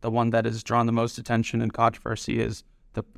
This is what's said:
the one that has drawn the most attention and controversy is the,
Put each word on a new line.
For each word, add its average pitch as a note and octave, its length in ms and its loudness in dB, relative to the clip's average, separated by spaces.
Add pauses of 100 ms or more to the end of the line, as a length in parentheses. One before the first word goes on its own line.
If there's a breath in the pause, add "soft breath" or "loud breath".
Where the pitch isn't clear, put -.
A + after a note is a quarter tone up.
the A2+ 100 -2
one A#2 200 2
that A2+ 140 2
has A2+ 180 -4
drawn A#2 220 2
the A#2 60 2
most A#2 260 0
attention A#2 440 0
and A#2 100 -2
controversy A#2 680 0
is A2+ 240 -4 (300)
the, A2 100 -6 (140)